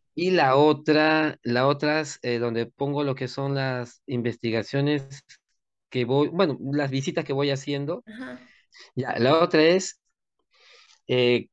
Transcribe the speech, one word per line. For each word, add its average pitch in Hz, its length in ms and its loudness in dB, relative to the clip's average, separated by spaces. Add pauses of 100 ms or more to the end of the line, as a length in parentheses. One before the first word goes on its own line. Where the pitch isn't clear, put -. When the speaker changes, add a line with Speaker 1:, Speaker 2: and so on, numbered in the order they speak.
(140)
Speaker 1:
Y 175 160 0
la 139 260 4
otra, 151 840 2
la 123 240 0
otra 151 340 0
es, 143 220 -10
eh, 120 160 -2
donde 117 280 -2
pongo 143 360 -4
lo 139 120 -2
que 131 140 -6
son 139 260 -4
las 131 520 -6
investigaciones 127 1160 -4 (640)
que 123 160 -2
voy, 139 240 2
bueno, 165 300 -2 (140)
las 143 180 -2
visitas 143 340 -4
que 143 80 -6
voy 139 180 0
haciendo. 143 560 -6
Speaker 2:
Ajá. 247 320 -16 (560)
Speaker 1:
Ya, 127 240 -4
la 143 240 4
otra 165 200 4
es, 180 380 2 (1040)
eh, 123 460 2